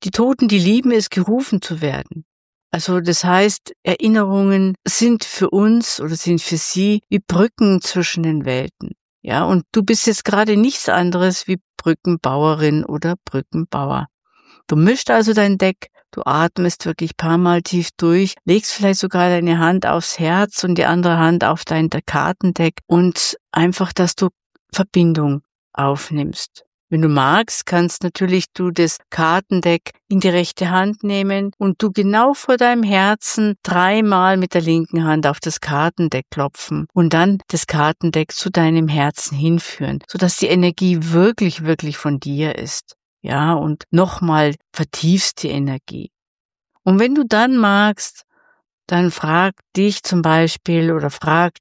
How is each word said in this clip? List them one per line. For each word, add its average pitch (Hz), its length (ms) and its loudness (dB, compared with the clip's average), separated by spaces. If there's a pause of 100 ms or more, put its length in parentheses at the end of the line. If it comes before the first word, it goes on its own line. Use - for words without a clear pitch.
Die 190 80 -6
Toten, 254 340 2
die 202 140 2
lieben 233 320 2
es, 214 180 0
gerufen 208 500 0
zu 160 200 -10
werden. 143 440 -6 (460)
Also 180 300 -2
das 170 240 0
heißt, 190 480 0 (100)
Erinnerungen 196 920 0 (100)
sind 233 380 0
für - 260 -2
uns 214 500 2
oder 156 140 -6
sind 170 260 -2
für - 180 -4
sie 202 500 0
wie 202 100 0
Brücken 196 600 2
zwischen - 420 -4
den 156 220 -2
Welten. - 480 -6 (300)
Ja, 147 220 -2
und 175 280 2
du 220 100 2
bist 220 240 0
jetzt 220 180 0
gerade 208 320 2
nichts 240 320 0
anderes 180 600 0
wie 185 100 -2 (200)
Brückenbauerin 156 1080 0
oder 165 400 -4
Brückenbauer. 139 840 -6 (640)
Du 151 80 0
mischst 196 340 2
also 220 220 4
dein 202 260 2
Deck, 190 300 -2 (240)
du - 120 -10
atmest 170 600 -2
wirklich 165 300 -6
paar 165 220 0
Mal 175 240 2
tief 175 340 -4
durch, 180 380 2 (100)
legst 202 280 0
vielleicht 196 280 0
sogar 180 280 0
deine 170 300 2
Hand 170 280 2
aufs - 320 -2
Herz 180 460 0
und 180 120 0
die 147 100 2
andere 170 320 2
Hand 165 260 2
auf 151 200 -2
dein 160 260 -2
Kartendeck - 960 -2
und 175 500 0 (160)
einfach, 180 400 0
dass 175 240 0
du 190 120 0 (440)
Verbindung 160 720 0 (300)
aufnimmst. - 920 -4 (240)
Wenn 160 140 0
du 160 60 4
magst, 151 580 0
kannst 175 380 -2
natürlich 180 500 -2
du 180 160 -2
das 170 280 -2 (120)
Kartendeck 170 800 -2 (180)
in 196 120 2
die 190 80 2
rechte 175 420 -2
Hand 190 320 -2
nehmen 196 560 -2
und 196 240 -2
du 214 80 0
genau 214 420 2
vor 262 240 0
deinem 240 280 2
Herzen 202 800 0
dreimal 190 720 2
mit 185 180 -2
der 175 80 2
linken 165 420 0
Hand 156 220 0
auf 143 140 0
das - 200 -6
Kartendeck 147 680 -2
klopfen 151 640 -6
und 165 200 2
dann 185 260 2 (100)
das - 180 -4
Kartendeck 156 640 0
zu - 180 -6
deinem 165 360 2
Herzen 147 500 -2
hinführen, 143 720 -2
sodass - 320 -2
die - 80 0
Energie 180 520 2 (140)
wirklich, 180 520 2
wirklich 156 340 -4
von 143 220 -4
dir 147 360 -4
ist. - 400 -12 (300)
Ja, 151 280 0
und 151 360 -4
nochmal 165 640 2 (180)
vertiefst - 720 -2
die - 60 -6
Energie. - 640 -6 (720)
Und 190 160 4
wenn 254 160 2
du 294 80 2
dann 233 320 2
magst, 208 640 0 (640)
dann 175 240 0
frag 170 440 -2 (220)
dich 196 280 0
zum 175 180 0
Beispiel 165 720 0
oder 147 180 -2
frag 165 500 0